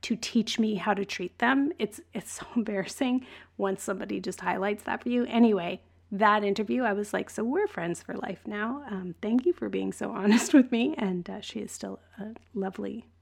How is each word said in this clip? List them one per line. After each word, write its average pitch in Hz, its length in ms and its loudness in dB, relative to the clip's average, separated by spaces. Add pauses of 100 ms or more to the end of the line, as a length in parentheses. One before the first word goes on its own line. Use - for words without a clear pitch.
to 226 140 -2
teach - 420 -2
me 214 160 2
how 202 180 0
to 196 120 0
treat - 340 -8
them. 277 400 2
It's, 208 200 -4 (140)
it's - 200 -8
so - 220 -10
embarrassing 240 720 0 (300)
once 196 260 -2
somebody 196 380 -4
just 185 200 -6
highlights 190 440 -2
that - 180 -2
for - 60 -4
you. 240 160 2
Anyway, 202 560 4 (320)
that 208 320 6
interview, 214 380 2
I 220 100 2
was 208 200 -2
like, - 160 -2
"So - 140 -6
we're 302 240 0
friends 170 340 -4
for - 140 -10
life - 320 -8
now. 220 420 -6
Um, 185 320 -6
thank 233 240 2
you 349 80 6
for 226 160 -2
being 190 240 -2
so 185 180 -6
<laughs> 170 60 -6
honest 208 380 4
with 254 160 10
me." 247 260 2
And, 185 320 -2
uh, 190 120 -8
she - 180 -10
is 202 140 -8
still 190 260 -10 (220)
a 214 140 -10 (200)
lovely 202 540 -6 (140)